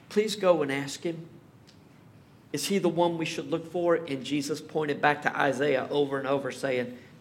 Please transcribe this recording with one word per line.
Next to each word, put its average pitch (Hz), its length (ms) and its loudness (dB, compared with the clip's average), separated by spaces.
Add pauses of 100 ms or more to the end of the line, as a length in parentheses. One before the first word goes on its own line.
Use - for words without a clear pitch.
Please 208 300 0
go 180 240 6
and 139 100 0
ask 139 320 -4
him. 165 240 -6 (1300)
Is 143 140 -4
he 202 100 2
the 175 120 2
one 170 280 2
we 160 80 -4
should 151 260 -6
look 165 180 -4
for?" 175 260 2
And 139 280 -4
Jesus 143 380 -4
pointed 151 400 -4
back 147 220 2
to 127 140 0
Isaiah 135 540 2
over 139 260 2
and 135 100 -6
over 135 220 0
saying, 123 480 -2 (240)